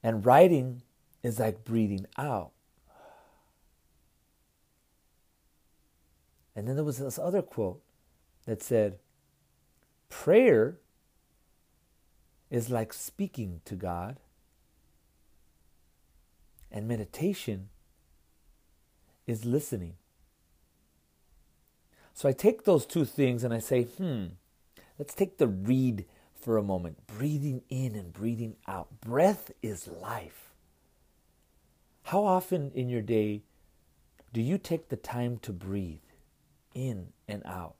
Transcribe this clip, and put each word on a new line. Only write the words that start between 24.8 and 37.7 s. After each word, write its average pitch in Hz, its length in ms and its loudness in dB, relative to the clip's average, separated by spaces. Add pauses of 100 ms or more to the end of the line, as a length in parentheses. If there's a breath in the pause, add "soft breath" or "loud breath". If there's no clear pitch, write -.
let's - 160 -10
take - 240 -2
the 143 80 6
read 110 600 0 (280 soft breath)
for 113 220 0
a 107 60 4
moment. 90 440 -4
Breathing 139 640 -4
in 131 260 -4
and 92 180 -10
breathing 113 440 -4 (100)
out. 95 340 -10
Breath 160 520 2 (100)
is 104 240 -8
life." - 640 -14 (1500)
How 202 220 0
often 185 480 0
in 127 160 -4
your 120 140 -2
day 107 400 0 (880)
do 117 80 -2
you 147 180 0
take 165 300 -4
the 135 80 -4
time 120 460 -4
to 110 100 -10
breathe 92 480 -6 (760)
in 117 380 -6 (140)
and 104 180 -8
out? 90 360 -10